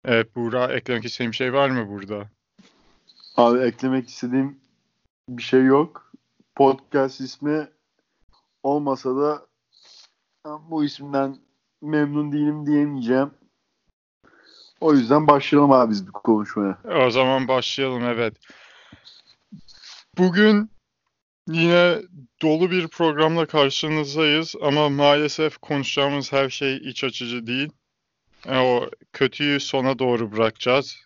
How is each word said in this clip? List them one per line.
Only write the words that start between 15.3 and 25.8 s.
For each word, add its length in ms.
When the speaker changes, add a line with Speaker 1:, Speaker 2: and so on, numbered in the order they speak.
Speaker 2:
abi 200
biz 160
bu 40
konuşmaya. 680
Speaker 1:
O 40
zaman 380
başlayalım, 560
evet. 300
Bugün 520
yine 540
dolu 300
bir 160
programla 580
karşınızdayız 1160
ama 280
maalesef 680
konuşacağımız 720